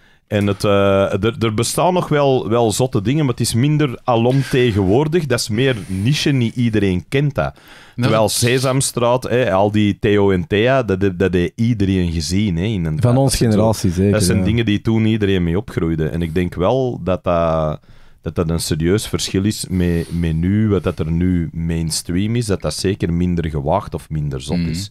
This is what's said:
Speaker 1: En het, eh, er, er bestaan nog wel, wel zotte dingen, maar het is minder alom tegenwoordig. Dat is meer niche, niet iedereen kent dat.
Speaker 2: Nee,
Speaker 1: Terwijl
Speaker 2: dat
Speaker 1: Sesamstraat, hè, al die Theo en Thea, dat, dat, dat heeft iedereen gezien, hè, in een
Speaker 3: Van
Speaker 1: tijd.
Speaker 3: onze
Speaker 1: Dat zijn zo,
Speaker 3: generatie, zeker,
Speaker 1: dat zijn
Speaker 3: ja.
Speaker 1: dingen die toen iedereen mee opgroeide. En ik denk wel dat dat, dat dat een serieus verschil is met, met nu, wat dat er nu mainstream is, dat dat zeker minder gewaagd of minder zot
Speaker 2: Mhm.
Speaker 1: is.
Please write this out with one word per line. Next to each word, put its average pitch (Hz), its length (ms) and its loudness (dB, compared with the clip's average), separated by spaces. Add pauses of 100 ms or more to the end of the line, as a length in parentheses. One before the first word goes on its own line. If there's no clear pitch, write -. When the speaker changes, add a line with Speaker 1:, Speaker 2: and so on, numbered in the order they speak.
(280)
Speaker 1:
En 101 200 0
het, 101 160 -2
eh, 98 600 2
er, 110 160 0
er 113 140 0
bestaan 147 400 0
nog 180 140 -2
wel, 139 420 0
wel 117 220 2
zotte 127 300 -2
dingen, 139 240 0
maar 123 80 0
het 123 100 -4
is - 100 -4
minder 143 500 0
alom 123 460 2
tegenwoordig. 123 760 2
Dat 123 140 -2
is - 100 -6
meer 123 260 0 (120)
niche, 110 440 0
niet 120 240 0
iedereen 101 540 0
kent 139 260 0
dat. 71 180 -2
Speaker 2:
Nee, - 80 -20 (340)
Speaker 1:
Terwijl 110 260 2
Speaker 2:
dat 104 100 2
Speaker 1:
Sesamstraat, 123 920 0
hè, 117 300 0
al 101 180 2
die 104 280 2
Theo 101 320 4
en 92 160 0
Thea, 123 360 2
dat, 95 180 0
dat, 92 180 0
dat 92 140 2
heeft 87 220 0
iedereen 98 560 0
gezien, 87 460 0
hè, 87 60 -2
in 101 220 -2
een 78 60 -2
Speaker 3:
Van 76 100 -4
Speaker 1:
tijd. 120 160 2
Speaker 3:
onze 135 60 4
Speaker 1:
Dat 131 140 2
zijn 117 140 2
zo, 104 60 2
Speaker 3:
generatie, 107 340 0
zeker, 95 200 2
Speaker 1:
dat 107 120 2
zijn 90 140 2
Speaker 3:
ja. 95 60 0
Speaker 1:
dingen 113 220 0
die 104 160 0
toen 113 240 0
iedereen 101 380 2
mee 85 140 0
opgroeide. 82 520 -2
En 85 120 -4
ik 80 120 -4
denk 90 220 -2
wel 120 480 0
dat 90 200 -4
dat, 80 560 0 (420)
dat 82 140 -8
dat 82 140 -2
een 82 100 0
serieus 85 480 0
verschil 95 360 -2
is 104 260 -2
met, 87 380 0 (120)
met 80 160 0
nu, 101 340 0
wat 92 140 0
dat 87 160 -4
er 80 120 -4
nu 87 420 0
mainstream 82 840 -4
is, 120 100 -2
dat 95 160 -2
dat 76 120 -4
zeker 92 400 -4
minder 85 360 0
gewaagd 78 440 -4
of 80 160 -12
minder 73 320 -6
zot 76 160 -4
Speaker 2:
Mhm. 85 120 -2
Speaker 1:
is. 92 220 -6